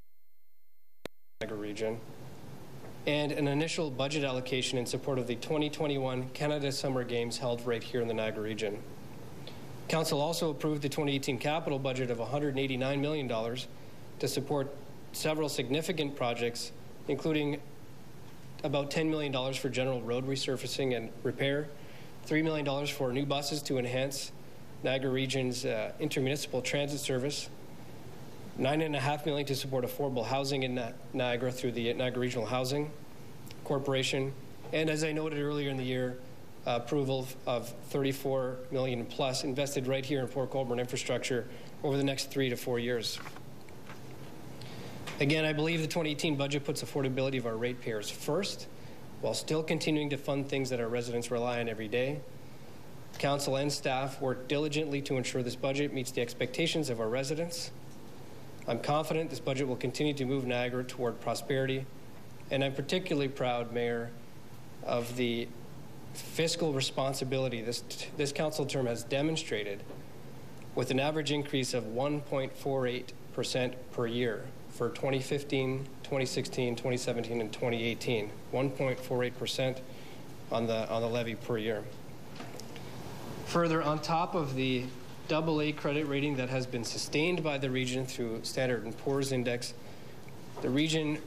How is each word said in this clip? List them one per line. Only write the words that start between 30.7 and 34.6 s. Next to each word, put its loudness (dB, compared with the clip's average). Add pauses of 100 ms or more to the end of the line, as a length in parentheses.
Ni-, -2 (200)
Niagara 2
through 0
the 2
Niagara 2
Regional 0
Housing 2 (760)
Corporation, 2 (400)